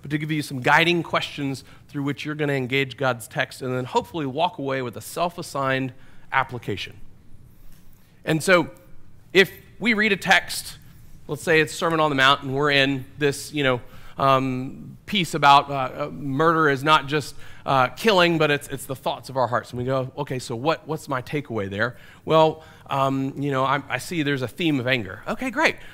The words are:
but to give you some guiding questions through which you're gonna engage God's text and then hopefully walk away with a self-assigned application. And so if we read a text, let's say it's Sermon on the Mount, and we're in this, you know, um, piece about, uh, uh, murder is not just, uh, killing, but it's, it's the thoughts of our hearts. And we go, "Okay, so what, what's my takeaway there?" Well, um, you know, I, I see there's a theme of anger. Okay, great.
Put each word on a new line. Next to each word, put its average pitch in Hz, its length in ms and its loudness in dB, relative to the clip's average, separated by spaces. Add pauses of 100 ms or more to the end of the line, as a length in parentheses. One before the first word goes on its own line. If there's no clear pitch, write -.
but 139 100 -12
to 151 60 0
give 151 140 -6
you 156 100 0
some 135 180 -8
guiding 165 420 4
questions 143 640 -4 (240)
through 143 160 -6
which 143 220 -4
you're 151 100 -6
gonna 147 180 -2
engage 131 440 -2
God's 127 300 -2
text - 340 -6
and 127 140 -4
then 127 100 -4
hopefully 160 400 -4
walk 143 320 -2
away 135 240 -4
with 120 160 -8
a 110 40 -10
self-assigned 135 920 -2 (380)
application. 123 640 -4 (1300)
And 156 180 0
so 175 280 4 (640)
if 185 180 6 (280)
we 233 140 2
read 208 180 2
a 190 60 2
text, - 600 0 (480)
let's 151 160 -8
say 160 160 4
it's 156 140 2
Sermon 165 260 0
on 156 100 4
the 143 60 -2
Mount, 135 260 6
and 135 140 -4
we're 147 160 2
in 135 340 2 (140)
this, 143 340 -2
you 147 100 -2
know, 127 180 2 (340)
um, 131 800 0 (100)
piece 190 260 -2
about, 143 380 6
uh, 135 340 -4
uh, 147 60 -6
murder 160 580 2
is 135 140 0
not 151 240 6
just, 143 260 -2 (320)
uh, 131 220 4
killing, 175 500 4
but 151 140 4
it's, 143 160 -2
it's 139 180 -10
the 135 100 -8
thoughts 139 320 -6
of 131 80 -10
our 127 120 2
hearts. 110 240 -4
And 123 80 -6
we 123 60 -4
go, 131 300 -2
"Okay, 139 220 -6
so 123 180 -8
what, 143 320 -2
what's 151 220 -8
my 131 120 -4
takeaway 117 460 -6
there?" 104 300 -4 (260)
Well, 156 400 2 (280)
um, 135 460 0
you 139 120 -4
know, 131 160 0
I, 139 240 0
I 123 80 -2
see 165 240 -4
there's 139 220 -2
a 123 40 -2
theme 151 320 0
of 117 60 -4
anger. 110 420 -2
Okay, - 220 -4
great. 262 280 0 (160)